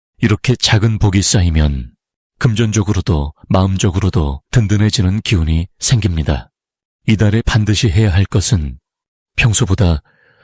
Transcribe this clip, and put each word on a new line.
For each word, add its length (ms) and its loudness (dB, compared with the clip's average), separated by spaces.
이렇게 380 0
작은 420 0
복이 240 2
쌓이면 720 0
금전적으로도 960 -2
마음적으로도 1000 0
든든해지는 720 0
기운이 480 -2
생깁니다. 720 -2
이달에 360 2
반드시 460 0
해야 240 2
할 120 2
것은 540 -2
평소보다 680 0